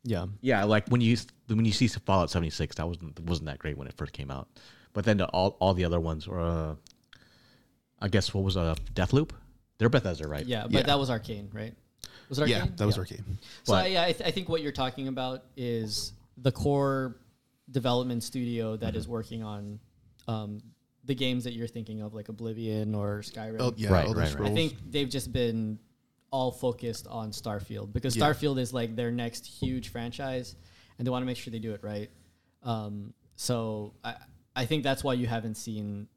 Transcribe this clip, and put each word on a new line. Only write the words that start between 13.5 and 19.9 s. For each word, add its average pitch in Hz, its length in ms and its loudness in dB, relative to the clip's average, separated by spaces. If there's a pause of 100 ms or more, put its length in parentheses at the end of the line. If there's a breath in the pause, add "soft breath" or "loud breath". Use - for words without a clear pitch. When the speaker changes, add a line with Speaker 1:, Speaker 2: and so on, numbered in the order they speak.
Speaker 1:
So, - 100 4
Speaker 2:
But 185 180 4
Speaker 1:
yeah, 175 120 4
I, 175 80 4
th-, 165 160 0
I 165 40 4
think 175 180 -2
what 165 120 2
you're 147 100 -2
talking 135 360 -2
about 131 380 -4 (100)
is 113 560 -2 (260)
the 127 140 4
core 139 680 0 (540)
development 123 520 2
studio 117 540 -2
that 113 120 -2
Speaker 2:
Mm-hmm. 110 80 -2
Speaker 1:
is 110 100 -4
working 113 360 -6
on, 104 360 -8 (480)